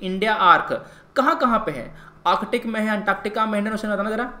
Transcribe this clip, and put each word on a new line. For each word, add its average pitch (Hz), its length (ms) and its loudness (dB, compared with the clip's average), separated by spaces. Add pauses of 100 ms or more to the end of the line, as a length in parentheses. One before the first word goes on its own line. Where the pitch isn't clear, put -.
इंडिया 190 320 0
आर्क 175 380 6 (440)
कहाँ 294 220 2
कहाँ 240 200 2
पे 165 140 -4
है? 123 220 -10 (320)
आर्कटिक 208 400 0
में 220 140 -4
है, 214 100 0
अंटार्कटिका 208 560 -2
में, 214 120 -2
इंडियन 214 160 -2
ओशन 214 140 -4
में। 208 80 -2
बताना 202 140 -2
जरा 220 140 -2 (160)